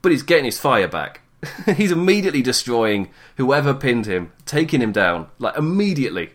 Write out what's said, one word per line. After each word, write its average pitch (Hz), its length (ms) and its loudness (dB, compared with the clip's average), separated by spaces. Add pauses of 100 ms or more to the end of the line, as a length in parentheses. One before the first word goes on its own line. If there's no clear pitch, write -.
but 180 100 4
he's 135 120 2
getting 156 220 2
his 107 140 -6
fire 113 280 2
back. 78 340 -8 (220)
<laughs> - 320 -2
He's 190 160 0
immediately 180 500 2
destroying 113 720 0 (240)
whoever 139 380 2
pinned 123 320 0
him, 90 260 -4 (140)
taking 151 360 0
him 107 120 0
down, 87 340 0 (120)
like, - 180 -4
immediately. 151 760 -2